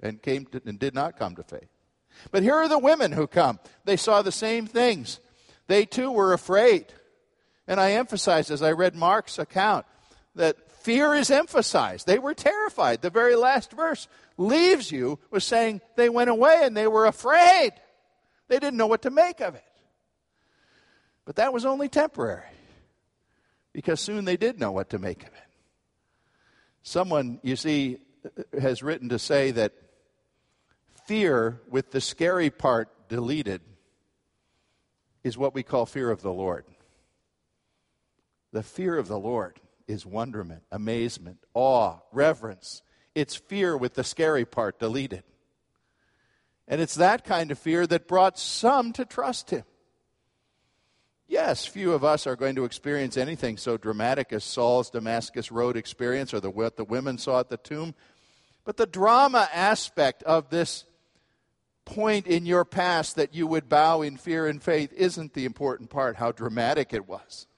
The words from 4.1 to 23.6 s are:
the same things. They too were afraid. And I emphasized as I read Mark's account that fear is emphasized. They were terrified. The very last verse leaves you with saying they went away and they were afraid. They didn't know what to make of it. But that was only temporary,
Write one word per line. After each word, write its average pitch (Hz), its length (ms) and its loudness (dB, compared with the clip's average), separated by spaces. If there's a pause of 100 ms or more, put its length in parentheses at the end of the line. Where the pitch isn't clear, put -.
the 190 100 -2
same 220 340 -4
things. 220 540 -2 (480)
They 208 180 4
too 254 240 -4
were 196 220 4
afraid. 196 540 4 (840)
And 185 100 0
I 196 140 4
emphasized 202 580 0
as 147 100 -4
I 156 120 4
read 175 240 0
Mark's 180 420 2
account 185 480 0 (480)
that 160 340 0
fear 285 460 2
is 285 160 0
emphasized. 208 800 0
They 196 100 6
were 277 160 -4
terrified. 277 680 0
The 180 80 -2
very 240 260 4
last 247 340 2
verse 311 380 -4 (280)
leaves 269 540 4
you 135 300 -4 (100)
with 196 120 -2
saying 226 380 0 (140)
they 240 140 4
went 240 220 2
away 285 340 6
and 226 120 0
they 214 120 2
were 220 180 4
afraid. 320 680 6 (760)
They 247 100 2
didn't 190 200 -2
know 220 100 4
what 220 140 2
to 262 80 -2
make 339 300 4
of 202 140 -6
it. - 100 -20 (1600)
But - 120 -10
that 247 160 2
was 240 120 -4
only 269 240 -2
temporary, 131 600 -2 (1200)